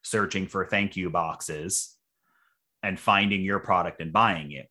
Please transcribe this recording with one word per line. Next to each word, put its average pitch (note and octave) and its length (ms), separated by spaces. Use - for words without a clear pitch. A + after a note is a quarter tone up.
searching G2 460
for F#2+ 180
thank G2+ 300
you F2+ 140
boxes D#2+ 880
and F#2+ 160
finding G2+ 440
your G2 180
product F2 420
and D#2+ 120
buying F2 400
it, C2+ 180